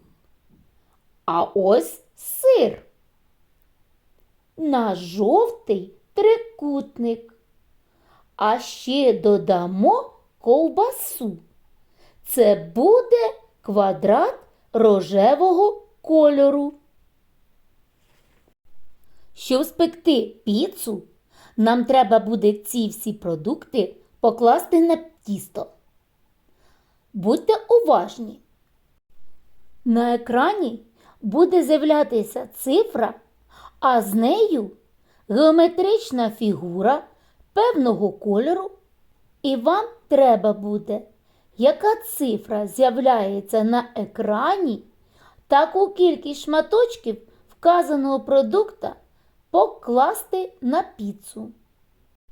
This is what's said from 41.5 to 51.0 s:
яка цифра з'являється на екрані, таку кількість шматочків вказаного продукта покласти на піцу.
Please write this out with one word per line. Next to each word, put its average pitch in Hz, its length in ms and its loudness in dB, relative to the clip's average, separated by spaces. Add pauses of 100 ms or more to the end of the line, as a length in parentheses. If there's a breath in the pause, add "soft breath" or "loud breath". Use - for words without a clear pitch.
яка 311 380 2
цифра 214 720 -6
з'являється 220 960 0
на 240 320 -2
екрані, 226 880 -4 (640 soft breath)
таку 320 400 2
кількість 320 540 0
шматочків 311 760 -2 (320 soft breath)
вказаного 302 680 0
продукта 269 760 -2 (580)
покласти 359 1080 -2
на 277 220 -2
піцу. 214 680 -16 (800)